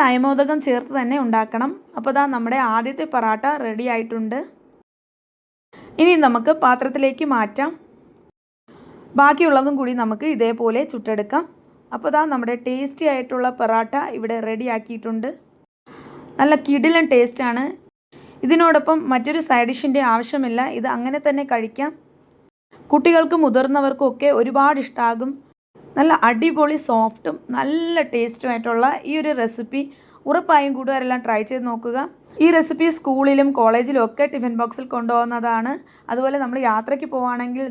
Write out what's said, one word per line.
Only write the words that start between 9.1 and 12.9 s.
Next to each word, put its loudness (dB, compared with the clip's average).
ബാക്കിയുള്ളതും 6
കൂടി -2
നമുക്ക് -4
ഇതേപോലെ 0
ചുട്ടെടുക്കാം. -4
അപ്പോൾ -4
ദാ 4
നമ്മുടെ -4
ടേസ്റ്റി -6